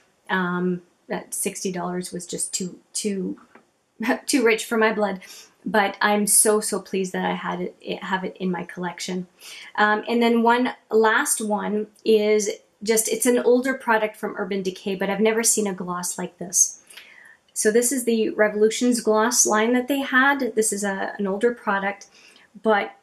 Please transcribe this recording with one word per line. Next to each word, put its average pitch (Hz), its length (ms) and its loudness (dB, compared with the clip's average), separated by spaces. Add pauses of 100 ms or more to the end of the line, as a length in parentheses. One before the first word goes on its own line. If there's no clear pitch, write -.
(300)
um, 180 520 -2 (260)
that - 260 -8
sixty - 380 -6
dollars 180 400 -6
was 180 120 -10
just - 300 -8
too, 180 240 -8 (140)
too, 196 480 -4 (460)
<laughs> - 400 -4
too 262 180 2
rich 220 200 2
for 233 140 -2
my 220 140 4
blood. 196 280 -2 (460)
But 196 340 2
I'm 208 280 2
so, 214 320 4
so 202 200 -4
pleased 190 320 -4
that 185 160 -2
I 196 60 0
had 180 260 -6
it, - 200 -8
it, - 240 -8
have 185 180 -2
it - 160 -8
in 185 120 -2
my 170 140 -4
collection. 180 640 -8 (480)
Um, 208 340 2
and 233 140 2
then 233 200 4
one 240 300 2 (160)
last 220 560 2
one 208 440 -2 (160)
is 214 440 4 (340)
just, 220 260 0
it's - 180 -2
an 247 140 4
older 247 340 4
product 214 420 0
from - 220 -8
Urban 196 240 -4
Decay, 190 320 -6
but 196 160 -2
I've 196 100 -2
never 220 220 2
seen 214 240 0
a 190 80 -4
gloss 180 420 -8
like 180 220 -10
this. - 420 -2 (720)
So 214 200 0
this 240 180 2
is 254 140 -2
the 226 260 2
Revolutions 214 720 2
gloss 214 440 2
line 214 280 2
that 247 160 2
they 277 100 -2
had. 262 560 2
This 214 180 0
is 202 120 -4
a, 196 340 -4
an 202 80 -2
older 208 260 2
product. 196 540 -4 (560)
But, 214 400 2